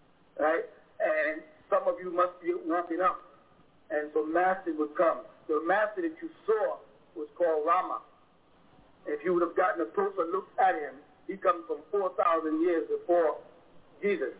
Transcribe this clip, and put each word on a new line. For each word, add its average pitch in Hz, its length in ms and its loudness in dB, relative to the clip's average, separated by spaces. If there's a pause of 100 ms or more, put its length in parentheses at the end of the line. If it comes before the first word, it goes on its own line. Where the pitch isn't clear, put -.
(400)
right? 156 240 2 (340)
And 156 440 0 (280)
some 185 160 2
of 175 140 0
you 180 100 -8
must 175 320 0
be 170 100 0
woken 170 480 -2
up. 180 220 0 (680)
And 151 220 -2
so 156 120 0
masters 175 520 0
would 147 200 -4
come. - 240 2 (260)
The 151 140 0
master 202 420 0
that 160 180 -6
you 165 80 -10 (160)
saw 415 340 0 (360)
was 151 140 -10 (100)
called 160 260 2
Rama. 165 360 0 (1040)
If 147 180 -4
you 180 80 2
would 170 100 2
have 170 140 -2
gotten - 260 2
a 151 40 -4
closer 196 380 -2
look 170 240 -4 (100)
at 190 160 4
him, 143 260 -8 (280)
he 196 80 -6
comes 175 300 0
from 151 120 -6 (140)
four 196 180 0
thousand 160 500 0
years 165 280 2
before 156 500 2 (640)
Jesus. 156 380 -2